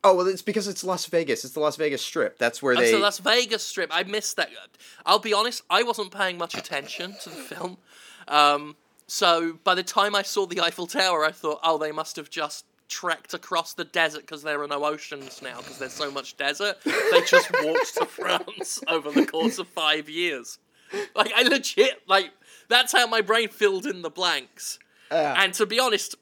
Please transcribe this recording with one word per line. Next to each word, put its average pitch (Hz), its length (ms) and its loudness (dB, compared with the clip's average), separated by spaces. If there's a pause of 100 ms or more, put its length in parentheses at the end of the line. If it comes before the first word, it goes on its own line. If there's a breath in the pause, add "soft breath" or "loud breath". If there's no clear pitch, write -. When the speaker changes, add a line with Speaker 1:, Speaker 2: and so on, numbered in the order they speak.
Speaker 1:
Oh, 190 100 10
well, 180 120 2
it's 190 140 -2
because 202 280 -2
it's 180 160 -8
Las 180 220 -4
Vegas. 160 360 0
It's 127 100 -14
the 156 60 -6
Las 151 160 0
Vegas 147 260 -2
Strip. - 360 -2
That's 120 260 -2
where 127 120 4
Speaker 2:
Oh, - 20 2
Speaker 1:
they 120 80 4
Speaker 2:
it's 113 80 6
the 110 60 4
Las 202 200 2
Vegas 220 420 2
Strip. - 320 -6
I 175 100 0
missed 208 340 -6
that. 175 120 -2 (560 loud breath)
I'll 196 140 6
be 214 140 -2
honest, 240 360 0
I 202 140 4
wasn't 226 280 -4
paying 185 260 -4
much 170 180 -6
attention 175 580 -8 (100)
to 185 60 -14
the - 60 -16
film. 185 420 -12 (500 loud breath)
Um, 147 480 4 (320)
so 165 460 2 (100)
by 185 120 4
the 185 80 -4
time 202 320 0
I 196 60 2
saw 196 240 -2
the 175 160 -6
Eiffel 170 260 -2
Tower, 180 380 2
I 156 60 2
thought, 151 320 -4
"Oh, 165 140 2
they 151 140 -4
must 156 240 -8
have 151 140 -12
just - 360 -8 (220)
trekked - 460 -6
across - 400 -4
the 175 100 -8
desert 156 420 -2
'cause 147 180 -14
there 147 180 -4
are 147 60 -6
no 147 180 -4
oceans 147 560 -6
now 127 180 -12
'cause 127 200 -16
there's 131 140 -8
so 147 180 -6
much 139 260 -10
desert." 151 480 -2
They 427 420 4
just 523 240 6 (120)
walked 466 320 0
to 466 100 0
<laughs> - 20 -16
France - 800 -4
over 156 240 -2
the - 140 4
course 208 340 -2
of 170 80 -10
five 156 400 0
years. 156 520 -4 (560 loud breath)
Like, 214 200 2
I 240 80 4
legit, 254 640 2
like, 190 240 2 (380 loud breath)
that's 247 220 4
how 247 160 6
my 226 140 2
brain 220 280 2
filled 196 380 2
in 190 160 -6
the 156 80 -6
blanks. 160 680 -4 (340 soft breath)
Speaker 1:
Yeah. 151 320 2
Speaker 2:
And 185 120 2
to 214 100 2
be 220 140 0
honest 247 420 0